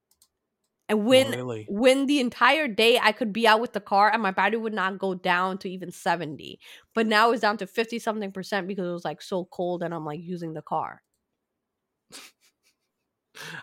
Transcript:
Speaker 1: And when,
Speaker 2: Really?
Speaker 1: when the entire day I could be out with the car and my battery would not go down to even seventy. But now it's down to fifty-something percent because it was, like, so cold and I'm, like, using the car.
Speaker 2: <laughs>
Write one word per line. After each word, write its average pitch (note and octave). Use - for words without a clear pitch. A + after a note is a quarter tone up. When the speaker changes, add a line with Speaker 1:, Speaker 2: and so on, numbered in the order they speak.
Speaker 1:
And G#3
when, C4
Speaker 2:
Really? A#2+
Speaker 1:
when C4
the C#4+
entire C4
day A3+
I G#3
could G#3+
be A3+
out A3
with B3
the G3+
car G3+
and A3
my G3
battery A3+
would A3
not F#3+
go F#3+
down F#3
to G3
even F3+
seventy. D#3
But A3+
now A3
it's B3
down G#3+
to F#3
fifty-something A3
percent F#3+
because F#3
it F3
was, F3
like, D#3
so F3+
cold F3
and E3
I'm, D#3+
like, D3+
using E3+
the D#3
car. D3
Speaker 2:
<laughs> -